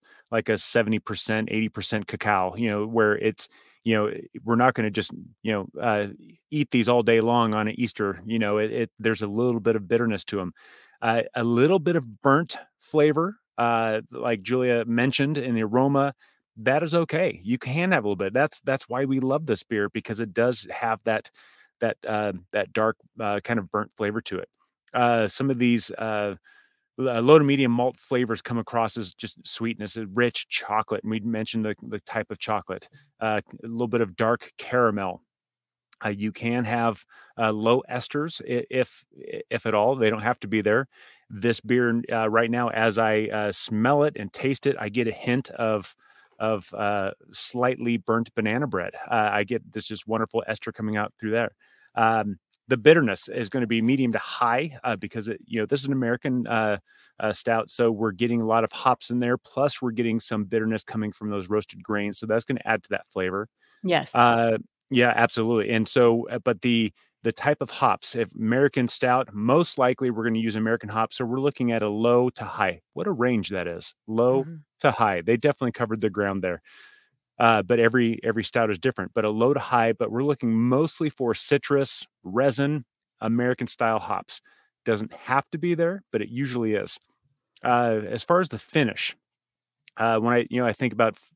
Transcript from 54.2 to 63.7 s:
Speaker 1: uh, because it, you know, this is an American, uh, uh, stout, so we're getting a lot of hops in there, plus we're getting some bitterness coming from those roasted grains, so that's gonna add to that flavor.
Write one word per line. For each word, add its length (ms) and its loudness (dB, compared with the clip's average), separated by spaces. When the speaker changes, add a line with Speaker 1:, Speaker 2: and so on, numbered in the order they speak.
Speaker 1:
uh, 120 -2
because 320 -8
it, 180 -8
you 140 -4
know, 60 0
this 140 0
is 60 -8
an 80 -2
American, 540 0
uh, 300 0
uh, 120 0
stout, 380 0
so 220 2
we're 200 0
getting 300 0
a 40 -2
lot 180 4
of 80 -4
hops 380 0
in 100 0
there, 180 2
plus 440 -2
we're 100 -2
getting 280 0
some 240 -4
bitterness 400 -2
coming 300 -6
from 160 -10
those 200 -6
roasted 320 -2
grains, 360 -4
so 80 -8
that's 200 0
gonna 200 -4
add 180 0
to 60 -20
that 200 -4
flavor. 380 -4